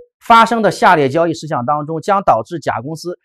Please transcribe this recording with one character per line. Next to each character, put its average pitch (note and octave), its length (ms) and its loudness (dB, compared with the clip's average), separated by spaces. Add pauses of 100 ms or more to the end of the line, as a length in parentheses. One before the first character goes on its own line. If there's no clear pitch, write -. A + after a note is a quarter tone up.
(200)
发 A3+ 260 6
生 A3+ 160 -2
的 G3 80 2
下 F#3+ 260 4
列 C#3 140 2
交 E3 180 0
易 D#3+ 60 -2
事 D#3 140 -12
项 C3+ 180 -6
当 D3 200 -4
中， D#3+ 160 -8
将 G3 200 0
导 A#2 220 2
致 E3+ 160 -10
甲 A2+ 220 -6
公 D#3 140 -10
司 E3+ 300 -14